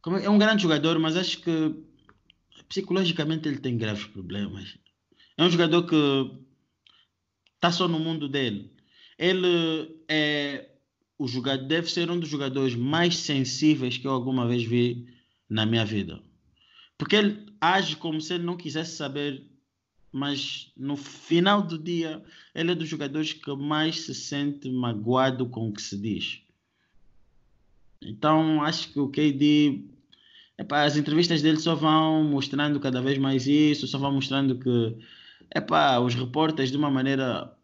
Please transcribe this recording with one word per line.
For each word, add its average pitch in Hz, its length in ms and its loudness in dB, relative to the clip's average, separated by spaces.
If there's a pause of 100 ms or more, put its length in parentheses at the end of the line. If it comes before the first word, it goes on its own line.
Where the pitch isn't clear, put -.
como 185 160 -2
é, - 60 -4
é 202 60 2
um 208 80 8
grande 214 240 6
jogador, 160 360 2
mas 160 180 0
acho 180 240 -2
que 156 340 0 (920)
psicologicamente 165 800 0
ele 135 100 -4
tem 123 200 -2
graves 107 260 -4
problemas. 98 720 -8 (640)
É 156 40 2
um 175 80 6
jogador 170 340 4
que 143 460 2 (1300)
tá 170 140 2
só 175 160 2
no 165 100 0
mundo 156 300 -4
dele. 127 420 -2 (480)
Ele 170 800 0 (120)
é 147 600 -2 (500)
o 139 80 -4
joga-, 127 300 -2
deve 160 340 -2
ser 170 200 -2
um 175 100 -2
dos 160 80 -6
jogadores 135 460 -2
mais 160 420 2
sensíveis 131 800 0
que 127 100 -8
eu 135 40 -2
alguma 127 360 -2
vez 120 160 0
vi 120 440 0 (420)
na 110 160 0
minha 113 220 2
vida. 95 340 -6 (800)
Porque 170 180 2
ele 208 300 2 (120)
age 170 380 2
como 156 240 -4
se 165 140 -6
ele 175 100 -4
não 175 140 -4
quisesse 160 380 -8
saber, 143 460 -6 (680)
mas 139 640 -6
no 139 200 -6
final 185 680 2
do 165 160 -6
dia 160 440 -6 (320)
ele 170 180 0
é - 20 2
dos 160 140 -6
jogadores 151 440 -4
que - 220 -10
mais 151 460 -2
se 131 140 -10
sente 143 560 -6
magoado 123 760 0
com 113 220 -6
o 107 40 -6
que 104 100 -10
se - 140 -10
diz. 101 440 -6 (1600)
Então 156 600 2
acho 160 300 -4
que 143 80 -2
o 139 80 0
K 147 240 2
D, 147 500 4 (760)
epá, 147 260 0
as 147 120 2
entrevistas 151 460 2
dele 156 160 4
só 165 160 0
vão 156 500 4
mostrando 143 560 0
cada 131 200 -2
vez 135 180 0
mais 135 280 0
isso, 147 400 4
só 135 120 -4
vão 139 140 0
mostrando 135 460 0
que, 117 380 2 (580)
epá, 147 440 2
os 123 160 2
repórteres 135 560 0
de 135 60 -4
uma 147 140 0
maneira 131 600 -2 (120)